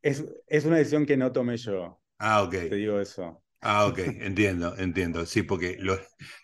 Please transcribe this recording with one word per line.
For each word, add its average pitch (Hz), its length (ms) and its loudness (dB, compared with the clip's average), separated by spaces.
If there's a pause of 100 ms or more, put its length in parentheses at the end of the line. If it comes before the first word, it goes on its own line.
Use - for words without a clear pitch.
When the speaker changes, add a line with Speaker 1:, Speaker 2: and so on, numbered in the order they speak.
Speaker 1:
es, 147 240 -2 (220)
es 151 180 2
una 165 120 4
decisión 151 280 4
que 139 120 2
no 127 140 2
tomé 123 260 -2
yo. 95 440 -6 (180)
Speaker 2:
Ah, 107 240 4
ok. 92 120 -4 (120)
Speaker 1:
Te 98 80 -4
digo 104 260 0
eso. 92 420 -8 (180)
Speaker 2:
Ah, 104 260 4
ok, 85 100 0
Speaker 1:
<laughs> 95 240 -4
Speaker 2:
entiendo, 95 560 0
entiendo. 87 480 -2
Sí, 104 180 0
porque 87 360 -4
lo, 95 200 -2 (440)